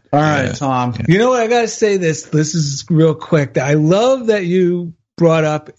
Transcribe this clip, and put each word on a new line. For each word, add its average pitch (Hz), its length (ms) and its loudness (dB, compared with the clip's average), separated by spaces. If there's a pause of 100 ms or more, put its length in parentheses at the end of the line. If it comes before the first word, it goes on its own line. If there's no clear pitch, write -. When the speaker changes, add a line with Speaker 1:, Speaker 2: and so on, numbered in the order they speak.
(140)
Speaker 1:
All 147 80 4
right, 147 240 0
Speaker 2:
Yeah. 101 80 -4
Speaker 1:
Tom. 127 440 -2
Speaker 2:
Yeah. 123 120 -6
Speaker 3:
You 175 100 4
know 247 120 2
what? 254 100 0
I 220 60 0
gotta 233 200 0
say 214 300 0
this. 165 260 -2
This 151 320 -2
is 143 340 -4
real 160 260 2
quick. 147 420 -2
I 143 160 0
love 214 540 2
that 208 180 0
you 175 480 0 (240)
brought 165 260 2
up 151 360 -4